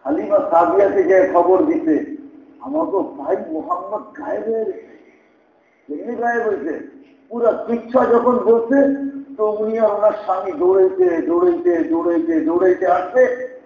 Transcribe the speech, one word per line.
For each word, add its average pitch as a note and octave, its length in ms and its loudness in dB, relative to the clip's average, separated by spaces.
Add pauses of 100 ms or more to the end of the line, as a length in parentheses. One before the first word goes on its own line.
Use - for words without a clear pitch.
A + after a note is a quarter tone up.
হালিমা - 340 0
সাদিয়াকে F3+ 640 2
যে F#3 300 4
খবর F3 320 4
দিতে, D#3 520 -2 (440)
"আমাকে C4+ 640 -4
ভাই E3+ 140 -2 (140)
মোহাম্মদ F3+ 680 -8
গায়েব C#4 260 -8
হয়ে A3 200 -4
গেছে।" - 1400 -16
এমনি A3+ 140 -8
গায়েব A#3 260 -2
হয়েছে, E3 440 -6 (420)
পুরা A#3 240 0
কিচ্ছা A#3 600 -2
যখন A#3 260 2
বলছে, C4+ 720 2 (260)
তো G#3+ 160 0
উনি A3 260 -4
আর G#3+ 120 2
ওনার G#3 220 2
স্বামী F#3+ 400 -4
দৌড়াইতে, F#3 720 2
দৌড়াইতে, E3+ 600 2
দৌড়াইতে, E3 560 0
দৌড়াইতে F3+ 460 2
আসছে - 640 0 (180)